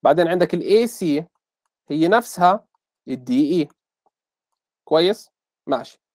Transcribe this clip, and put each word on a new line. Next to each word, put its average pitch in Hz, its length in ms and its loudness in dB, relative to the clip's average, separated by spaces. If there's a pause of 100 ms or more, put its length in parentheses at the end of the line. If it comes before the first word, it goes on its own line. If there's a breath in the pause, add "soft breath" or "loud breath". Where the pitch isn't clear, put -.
بعدين 160 240 2
عندك 175 260 0
ال 180 80 -4
اي 226 260 2
سي 165 380 -4 (640)
هي 156 180 0
نفسها 190 580 0 (420)
ال 127 160 -10
دي 143 380 0
اي. 143 80 -4 (1160)
كويس؟ 175 460 0 (360)
ماشي. - 340 -8 (140)